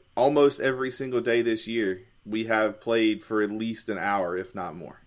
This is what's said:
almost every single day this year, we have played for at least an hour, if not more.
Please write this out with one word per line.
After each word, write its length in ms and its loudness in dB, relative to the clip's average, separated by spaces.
almost 440 4
every 300 0
single 320 -4
day 220 2
this 240 -2
year, 340 -2
we 200 -4
have 360 0
played 420 2
for 200 0
at 80 -2
least 380 -6
an 100 -4
hour, 360 0
if 200 -8
not 200 -8
more. 320 -16